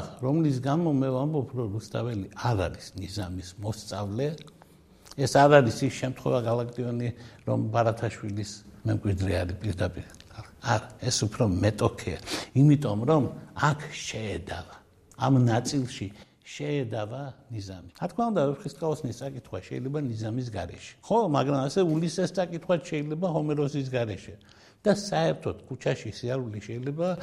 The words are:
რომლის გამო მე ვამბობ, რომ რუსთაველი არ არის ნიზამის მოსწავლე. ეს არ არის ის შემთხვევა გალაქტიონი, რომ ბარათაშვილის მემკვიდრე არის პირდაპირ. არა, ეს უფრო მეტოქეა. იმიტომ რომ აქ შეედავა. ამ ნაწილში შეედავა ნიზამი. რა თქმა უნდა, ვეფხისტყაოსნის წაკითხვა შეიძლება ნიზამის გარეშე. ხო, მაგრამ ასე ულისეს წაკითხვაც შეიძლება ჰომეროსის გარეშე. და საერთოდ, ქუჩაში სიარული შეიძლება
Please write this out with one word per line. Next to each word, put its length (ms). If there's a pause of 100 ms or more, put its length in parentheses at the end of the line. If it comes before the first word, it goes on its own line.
(180)
რომლის 420
გამო 320
მე 180
ვამბობ, 400
რომ 200
რუსთაველი 640
არ 260
არის 320
ნიზამის 640
მოსწავლე. 720 (880)
ეს 200
არ 200
არის 260
ის 140
შემთხვევა 480
გალაქტიონი, 680 (320)
რომ 240
ბარათაშვილის 880 (260)
მემკვიდრე 560
არის 240
პირდაპირ. 500 (500)
არა, 300 (100)
ეს 220
უფრო 260
მეტოქეა. 760 (300)
იმიტომ 520
რომ 220 (300)
აქ 260 (140)
შეედავა. 840 (380)
ამ 240
ნაწილში 720 (340)
შეედავა 800 (240)
ნიზამი. 460
რა 160
თქმა 180
უნდა, 180
ვეფხისტყაოსნის 720
წაკითხვა 440
შეიძლება 400
ნიზამის 500
გარეშე. 480
ხო, 280
მაგრამ 340
ასე 220
ულისეს 500
წაკითხვაც 500
შეიძლება 460
ჰომეროსის 600
გარეშე. 480 (500)
და 80
საერთოდ, 680
ქუჩაში 480
სიარული 500
შეიძლება 480 (160)